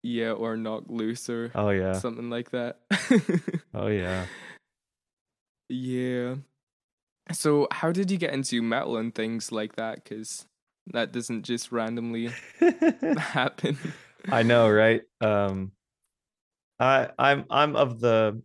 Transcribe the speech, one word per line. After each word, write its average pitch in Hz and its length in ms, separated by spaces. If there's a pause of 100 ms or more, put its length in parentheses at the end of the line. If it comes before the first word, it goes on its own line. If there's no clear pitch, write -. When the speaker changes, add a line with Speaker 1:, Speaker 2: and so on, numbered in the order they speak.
Speaker 1:
Yeah, 117 280
or 113 240
knock 110 320
loose 117 420
or 117 240
Speaker 2:
Oh, 104 160
yeah. 95 220
Speaker 1:
something 117 360
like 120 220
that. 123 300 (100)
<laughs> 185 720 (120)
Speaker 2:
Oh, 104 140
yeah. 92 380 (1400)
Speaker 1:
Yeah. 127 640 (960)
So 147 400
how 165 200
did 190 180
you 190 80
get 165 160
into 131 280
metal 117 340
and 113 180
things 113 380
like 107 240
that? 113 280
'Cause - 420 (420)
that 117 240
doesn't 117 320
just 120 280
randomly 117 580 (300)
Speaker 2:
<laughs> 330 580
Speaker 1:
happen. 143 600 (520)
Speaker 2:
I 117 120
know, 117 280
right? 110 320 (180)
Um, 98 520 (1040)
I, 131 400
I'm, 139 320
I'm 147 260
of 120 240
the 113 440